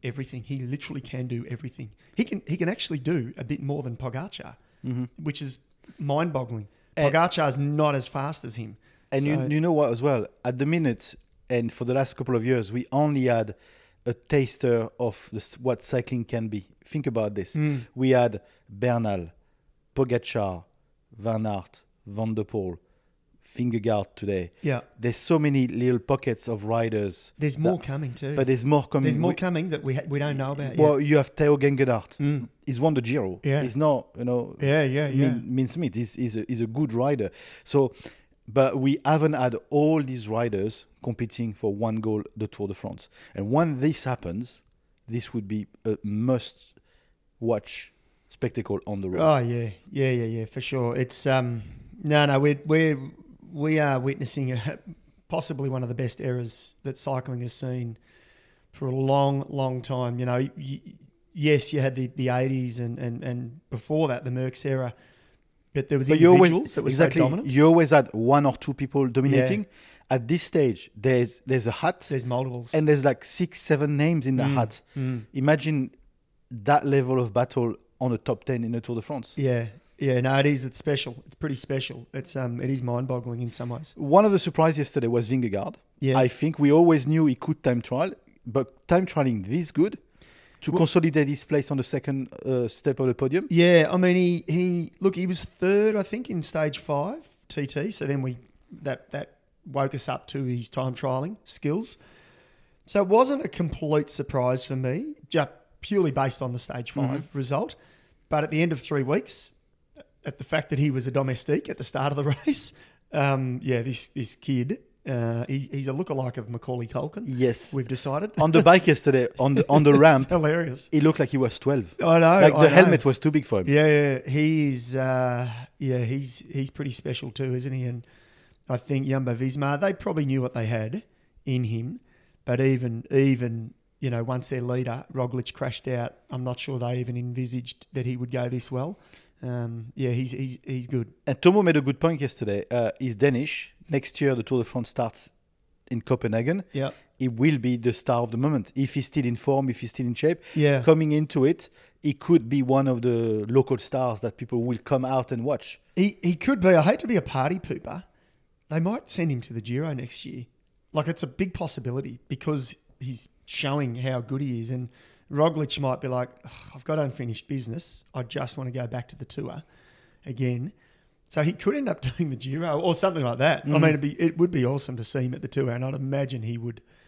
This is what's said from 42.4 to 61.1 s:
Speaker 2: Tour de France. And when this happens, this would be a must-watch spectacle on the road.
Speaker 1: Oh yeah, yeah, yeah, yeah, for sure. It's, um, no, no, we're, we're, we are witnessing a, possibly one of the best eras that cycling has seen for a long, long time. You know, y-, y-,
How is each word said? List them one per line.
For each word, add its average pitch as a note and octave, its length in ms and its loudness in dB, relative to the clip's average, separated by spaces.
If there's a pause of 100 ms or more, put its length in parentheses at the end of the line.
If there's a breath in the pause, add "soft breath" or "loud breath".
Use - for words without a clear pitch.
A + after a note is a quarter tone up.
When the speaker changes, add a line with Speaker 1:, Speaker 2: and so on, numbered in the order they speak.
Speaker 2:
Tour G2+ 200 -8
de G2+ 60 -6
France. - 340 -12 (260 loud breath)
And G2+ 160 -6
when D3 300 2
this D3+ 240 0
happens, A#2 560 -8 (480)
this A#2 240 -6
would G#2 160 -6
be G#2+ 180 -6 (200)
a G#2+ 160 -2
must-watch - 1900 -6 (360)
spectacle - 580 -6
on G#2 140 -6
the F#2+ 80 -4
road. F#2 140 -2
Speaker 1:
Oh D#3 160 4
yeah, A#2+ 320 -2 (200)
yeah, C3+ 200 0
yeah, A#2+ 140 0
yeah, A2+ 200 -4
for B2+ 160 -12
sure. A#2+ 360 -2
It's, B2+ 300 -4
um, B2 360 0 (400)
no, D3 240 4
no, C3+ 120 4
we're, C#3+ 280 2
we're, D#3 320 4 (540)
we D#3 260 0
are C#3 220 2
witnessing C3 520 -4
a, A#2+ 260 -6 (500)
possibly C#3+ 400 -4
one C3 140 -4
of A#2+ 60 -6
the A#2+ 60 -6
best A#2 260 -6
eras B2 600 -6
that C3+ 160 -8
cycling C3 420 -6
has B2 120 -8
seen B2 440 -8 (760 soft breath)
for - 140 -8
a B2+ 80 -4
long, C#3 540 2
long C3 340 -4
time. B2 360 -4
You B2 80 -4
know, B2 80 0
y-, B2+ 220 0
y-, C#3 240 -10 (520)